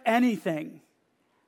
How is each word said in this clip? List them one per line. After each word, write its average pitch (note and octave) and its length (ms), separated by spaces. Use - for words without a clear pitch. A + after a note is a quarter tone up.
anything, G3+ 760